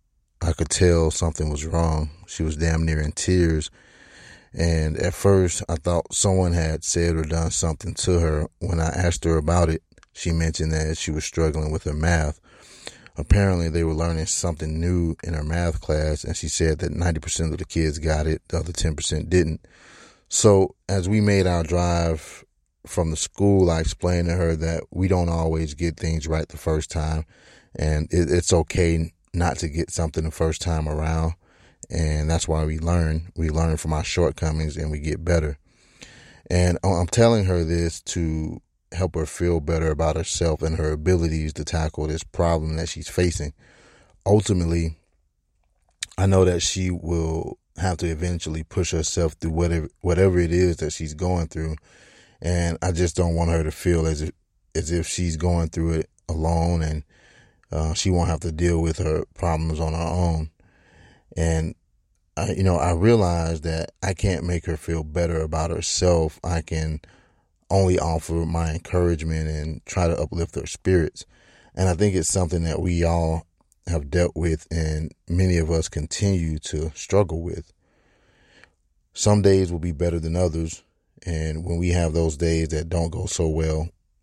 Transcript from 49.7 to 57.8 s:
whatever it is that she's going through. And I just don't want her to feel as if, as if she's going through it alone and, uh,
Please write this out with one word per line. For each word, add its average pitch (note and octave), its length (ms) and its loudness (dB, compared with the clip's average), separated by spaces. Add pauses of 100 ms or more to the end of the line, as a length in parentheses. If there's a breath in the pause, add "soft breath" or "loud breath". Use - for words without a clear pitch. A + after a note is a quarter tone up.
whatever F2+ 380 4
it E2+ 120 2
is F2 260 4
that D2 140 -4
she's D#2 220 -8
going F2 340 -2
through. D#2+ 300 -6 (640 loud breath)
And F2 400 0
I F#2+ 100 0
just E2+ 240 0
don't F2 180 2
want E2 180 2
her E2 120 2
to D2+ 80 -4
feel E2 340 0
as D#2 180 -2
if, - 80 -6 (440)
as D#2 160 -4
if E2 160 -2
she's E2+ 300 -2
going E2+ 320 2
through E2 240 -2
it D#2+ 160 -2 (180)
alone E2 540 0
and, D#2 240 -4 (640 soft breath)
uh, D#2+ 220 -2